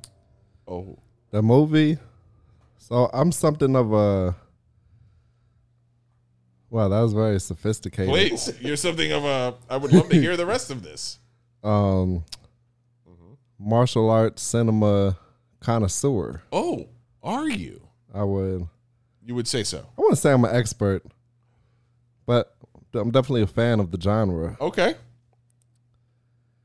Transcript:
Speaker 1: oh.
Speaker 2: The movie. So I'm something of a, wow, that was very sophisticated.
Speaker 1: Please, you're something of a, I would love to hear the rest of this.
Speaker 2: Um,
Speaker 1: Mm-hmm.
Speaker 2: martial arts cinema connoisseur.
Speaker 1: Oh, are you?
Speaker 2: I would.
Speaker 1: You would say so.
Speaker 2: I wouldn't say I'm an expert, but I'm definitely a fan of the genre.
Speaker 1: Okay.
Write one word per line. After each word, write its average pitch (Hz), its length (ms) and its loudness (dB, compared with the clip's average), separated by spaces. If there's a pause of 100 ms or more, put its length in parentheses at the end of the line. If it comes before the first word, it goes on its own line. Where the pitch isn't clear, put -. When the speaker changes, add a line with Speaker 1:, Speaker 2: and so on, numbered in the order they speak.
(680)
Speaker 1:
oh. 92 320 -14 (320)
Speaker 2:
The 107 120 0
movie. 151 540 4 (800)
So 123 340 0
I'm 147 180 0
something 139 460 0
of 113 160 2
a, 98 420 2 (2250)
wow, 110 180 0
that 101 120 2
was 117 120 2
very 107 260 0
sophisticated. 95 720 -4
Speaker 1:
Please, 175 480 0
you're 143 160 -4
something 160 360 -2
of 147 120 -4
a, 127 300 -2 (160)
I 131 60 -4
would 139 160 0
love 175 160 8
to 170 120 4
hear 170 160 0
the 175 80 -2
rest 214 280 -4
of 123 100 -10
this. - 380 -14 (420)
Speaker 2:
Um, 95 640 0 (840)
Speaker 1:
Mm-hmm. 87 260 -20 (260)
Speaker 2:
martial 113 500 2
arts 113 320 0
cinema 104 720 0 (440)
connoisseur. 104 920 -4
Speaker 1:
Oh, 196 380 -4 (340)
are 277 260 -6
you? 95 320 -8 (320)
Speaker 2:
I 101 120 -4
would. 95 420 -4 (580)
Speaker 1:
You 120 120 -8
would 120 100 -4
say 123 160 -2
so. - 160 -6 (180)
Speaker 2:
I - 40 -6
wouldn't 392 180 4
say 147 140 4
I'm 123 120 6
an 90 120 0
expert, 104 480 -2 (1200)
but 120 300 0 (360)
I'm 113 200 -2
definitely 127 300 2
a 101 40 2
fan 117 320 0
of 90 140 -2
the 90 80 -6
genre. 95 600 -2
Speaker 1:
Okay. 196 360 -2 (1700)